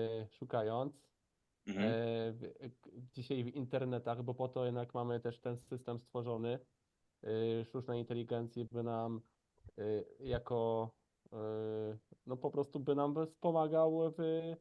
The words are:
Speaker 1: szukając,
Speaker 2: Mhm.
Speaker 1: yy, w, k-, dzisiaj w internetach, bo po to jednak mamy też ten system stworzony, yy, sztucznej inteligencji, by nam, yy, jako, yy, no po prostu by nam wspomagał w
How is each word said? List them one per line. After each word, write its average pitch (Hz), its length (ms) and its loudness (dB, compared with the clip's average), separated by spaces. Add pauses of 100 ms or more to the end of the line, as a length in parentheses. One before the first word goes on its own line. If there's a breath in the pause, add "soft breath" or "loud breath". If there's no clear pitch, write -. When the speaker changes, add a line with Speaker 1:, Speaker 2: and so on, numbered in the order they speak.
(300)
Speaker 1:
szukając, 120 840 -2 (560)
Speaker 2:
Mhm. 98 180 0
Speaker 1:
yy, 113 480 2
w, 117 200 -10 (280)
k-, - 120 -20
dzisiaj 127 500 -4
w 120 40 -2
internetach, 127 760 -2
bo 123 100 -2
po 127 140 -2
to 127 180 -2
jednak 120 280 -2
mamy 120 260 0
też 120 200 -4
ten 120 180 -4
system 123 420 -6
stworzony, 120 600 -2 (640)
yy, 113 420 2
sztucznej 123 340 -2
inteligencji, 117 680 -2
by 117 180 -2
nam, 117 380 -2 (560 soft breath)
yy, 107 280 0 (140)
jako, 117 720 2 (400)
yy, 117 60 -10 (880)
no 127 120 -4
po 143 140 -2
prostu 143 280 0
by 139 160 2
nam 147 320 2
wspomagał 160 920 4
w 165 440 0